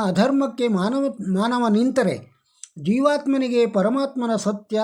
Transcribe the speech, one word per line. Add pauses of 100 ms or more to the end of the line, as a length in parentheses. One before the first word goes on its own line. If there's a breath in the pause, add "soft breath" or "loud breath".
ಅಧರ್ಮಕ್ಕೆ
ಮಾನವ,
ಮಾನವ
ನಿಂತರೆ (420 loud breath)
ಜೀವಾತ್ಮನಿಗೆ
ಪರಮಾತ್ಮನ
ಸತ್ಯ